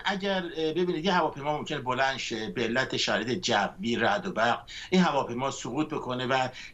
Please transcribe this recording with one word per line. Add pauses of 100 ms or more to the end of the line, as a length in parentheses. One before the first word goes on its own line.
اگر، (140)
اه،
ببینید،
یه
هواپیما
ممکنه
بلند
شه
به
علت
شرایط
جوی،
رعد
و
برق، (300)
این
هواپیما
سقوط
بکنه
و (260)